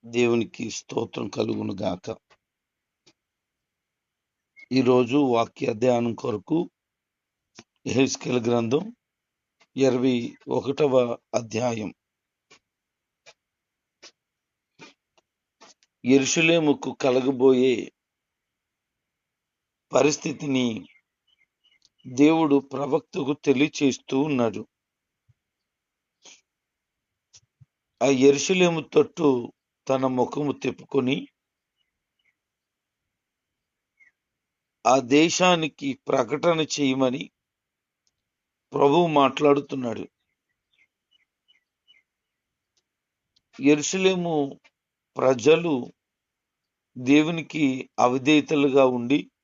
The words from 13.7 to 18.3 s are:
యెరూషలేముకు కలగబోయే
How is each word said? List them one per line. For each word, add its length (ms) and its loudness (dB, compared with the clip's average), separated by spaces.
యెరూషలేముకు 880 2
కలగబోయే 1000 2